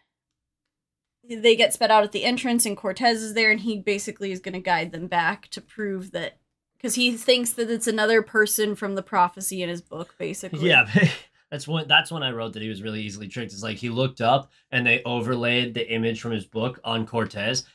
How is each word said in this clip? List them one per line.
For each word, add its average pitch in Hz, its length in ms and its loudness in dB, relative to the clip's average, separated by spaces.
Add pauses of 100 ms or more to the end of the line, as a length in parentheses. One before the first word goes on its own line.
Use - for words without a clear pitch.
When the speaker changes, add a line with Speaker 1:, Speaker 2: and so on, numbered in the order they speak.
(1300)
Speaker 1:
they 226 260 4
get 226 180 4
sped 214 180 2
out 220 120 8
at 208 80 -4
the - 140 -2
entrance, 240 400 2
and 208 100 -2
Cortez 226 480 0
is 214 100 -8
there, 220 180 4
and 214 100 0
he 214 180 -4
basically 202 520 -4
is 185 80 -8
gonna 180 200 -10
guide 170 320 0
them 170 160 -10
back 175 420 -2
to - 120 -14
prove 196 500 -8
that, 165 260 -8 (440)
'cause 254 140 -2
he 247 200 2
thinks 240 380 2
that 233 160 -2
it's 233 180 -2
another 220 340 4
person 214 540 2
from 196 200 -6
the 190 80 -6
prophecy 190 580 0
in 170 80 -4
his 175 120 -6
book, - 360 -14
basically. 170 500 -4
Speaker 2:
Yeah, 127 260 6
<laughs> - 560 2
that's 147 180 -10
when, 156 200 -4
that's 156 240 2
when 160 120 -6
I 127 80 -4
wrote 113 220 -6
that 107 80 -10
he 110 60 -6
was 101 140 -8
really 107 200 -6
easily 104 280 -10
tricked. 104 240 -10
It's 98 100 -14
like, 110 140 -6
he 120 120 -6
looked 131 300 -2
up, 127 320 2 (180)
and 127 160 0
they 117 180 4
overlaid 120 680 -2
the 117 160 -4
image 113 300 -2
from 117 140 -6
his 101 120 -4
book 120 380 -6
on 113 240 -4
Cortez, 110 560 -4 (120)